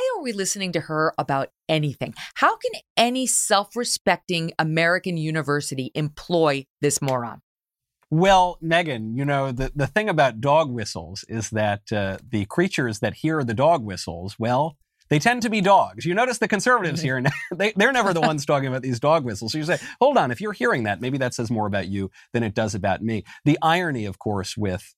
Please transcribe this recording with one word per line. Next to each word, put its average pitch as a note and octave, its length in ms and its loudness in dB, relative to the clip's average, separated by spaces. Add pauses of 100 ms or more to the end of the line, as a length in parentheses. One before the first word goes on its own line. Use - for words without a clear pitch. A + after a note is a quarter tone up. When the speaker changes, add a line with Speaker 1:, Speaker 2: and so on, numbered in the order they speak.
(160)
Speaker 1:
are F4 60 -6
we B3 100 -4
listening F#3+ 400 -4
to E3+ 80 0
her D#3 380 0
about C3+ 320 -2 (180)
anything? D3 460 -2 (200)
How F#4+ 220 2
can A4+ 240 -6 (160)
any B3 300 2
self-respecting G3 1300 0
American E3+ 580 2
university D3 760 -2
employ D3+ 720 0 (140)
this C#3+ 220 2
moron? B2 380 -2 (720)
Speaker 2:
Well, F3+ 500 6
Megan, D3+ 560 0
you C#3 80 -2
know, C#3 280 0
the, B2+ 220 -4
the C#3 120 0
thing G#3+ 220 -2
about C#3 320 2
dog C#3+ 300 2
whistles F#2+ 580 -8
is A2 220 -6
that, G#2+ 420 -2
uh, G2 260 -2 (100)
the G#2 160 0
creatures C#3+ 560 -2
that G#2+ 140 -2
hear D#3 280 -2
the A#2 120 -2
dog C#3 280 4
whistles, F#2 560 -10
well, B2+ 380 0 (320)
they D3 100 4
tend A#3 240 2
to G#3+ 80 0
be G#3+ 100 0
dogs. B2+ 460 4
You F3 80 -2
notice A#3+ 240 0
the G#3+ 100 0
conservatives G3 540 2
Speaker 1:
Mm-hmm. C3 220 0
Speaker 2:
here, D3 160 4
<laughs> - 160 -10
they, G3+ 180 0
they're A3 180 4
never G#3+ 220 2
the E3 60 2
ones D#3 260 2
talking C#3 220 2
about B2+ 140 -4
these B2 180 -2
dog D3+ 240 4
whistles. A2+ 280 -6
So D#3 60 -2
you D3+ 60 -2
say, D#3 140 0 (220)
"Hold C4+ 180 4
on, C#3+ 120 2
if A#2+ 100 -6
you're G#3 120 -6
hearing F#3+ 320 0
that, G2+ 160 -2
maybe C3 180 -4
that B2+ 160 -2
says A2+ 160 -4
more A2 160 0
about G2 220 -2
you G2 220 -4 (220)
than A#2 100 0
it G#2 120 -4
does A2 200 0
about F#2+ 280 -2
me." A2 220 -4 (200)
The D3 180 4
irony, D#3+ 420 0
of G2 140 -8
course, G2+ 380 -4
with, G2 420 -4